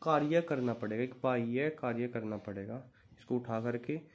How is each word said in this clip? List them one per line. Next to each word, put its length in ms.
कार्य 400
करना 320
पड़ेगा, 280
एक 200
बाह्य 560
कार्य 300
करना 300
पड़ेगा। 480
इसको 240
उठा 240
करके 380